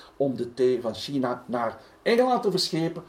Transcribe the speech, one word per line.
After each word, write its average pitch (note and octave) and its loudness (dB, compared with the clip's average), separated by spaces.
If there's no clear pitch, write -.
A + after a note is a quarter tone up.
om C3+ 0
de A#2+ -6
thee B2+ 4
van A2 -4
China B2+ -4
naar A#2 -4
Engeland A#3+ 4
te G3+ 2
verschepen, E3 -2